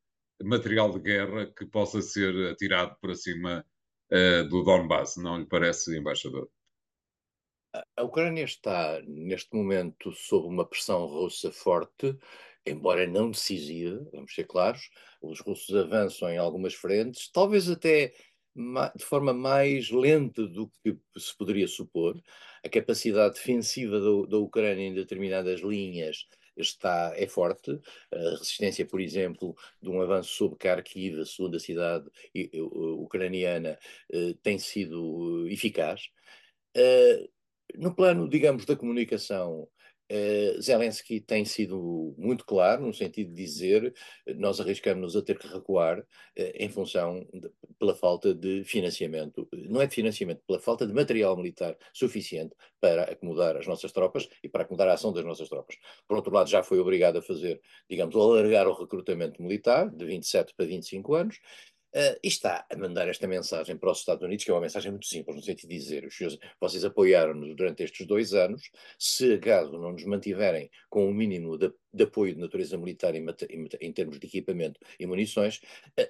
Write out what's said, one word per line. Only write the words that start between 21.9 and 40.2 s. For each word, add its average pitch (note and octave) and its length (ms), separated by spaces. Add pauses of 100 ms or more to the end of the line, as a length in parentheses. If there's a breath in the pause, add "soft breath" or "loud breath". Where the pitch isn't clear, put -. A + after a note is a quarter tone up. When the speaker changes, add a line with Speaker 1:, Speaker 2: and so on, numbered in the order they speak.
Speaker 2:
A - 60
capacidade G#2+ 640
defensiva A#2 640
da G#2 120
U-, G2+ 160
da G#2+ 100
Ucrânia G#2 460
em F#2+ 100
determinadas F#2 680
linhas F2+ 640 (280 soft breath)
está, E2+ 600
é G2 100
forte. F#2 540 (340 loud breath)
A E2+ 240
resistência, - 480
por F#2+ 160
exemplo, F2+ 540 (260 loud breath)
de F#2 80
um F#2 100
avanço F#2 300
sobre - 300
Kharkiv, F2+ 600
a D#2 60
segunda F2 320
cidade E2+ 500 (280 loud breath)
i-, F#2 160 (100)
u-, E2 40
u-, D#2+ 400
ucraniana, F2+ 760 (340 loud breath)
eh, F2 300
tem G2+ 160
sido, E2+ 880
eh, G2 60
eficaz. G2 560 (680 soft breath)
Eh, B2 500 (460)
no F3 220
plano, F3 340
digamos, C#3 360
da D3 100
comunicação, G2+ 920 (460 soft breath)
eh, G#2 460